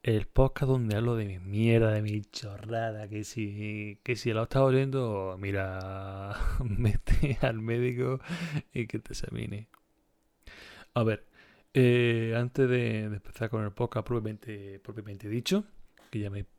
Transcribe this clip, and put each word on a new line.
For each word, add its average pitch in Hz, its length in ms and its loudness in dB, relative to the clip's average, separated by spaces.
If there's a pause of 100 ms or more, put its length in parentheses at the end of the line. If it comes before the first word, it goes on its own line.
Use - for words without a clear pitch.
El 110 260 0
podcast 131 420 4
donde 117 260 2
hablo 117 220 0
de 107 80 -2
mi 95 140 -8
mierda, 110 520 4
de 107 100 0
mi 107 200 -2
chorrada, 107 880 -8
que 107 160 -6
si, 104 760 -8
que 123 140 -2
si 117 160 -2
lo 110 120 2
estás 135 180 2
oyendo, 131 760 2
mira, 95 1000 -6 (100)
<laughs> - 140 0
vete 120 800 4
al 113 180 2
médico 123 640 0 (520)
y 120 140 -2
que 110 120 -6
te - 120 -12
examine. 113 560 -6 (1300)
A 120 100 2
ver, 110 220 0 (480)
eh, 120 640 4
antes 123 320 2
de, 113 400 0
de 104 80 -4
empezar - 320 -8
con 110 160 -2
el 98 80 -6
podcast 120 340 -4
propiamente, 107 720 -6
propiamente 104 480 -12
dicho, 123 380 0 (440)
que 110 100 -6
ya 101 100 -4
me 98 160 -8 (140)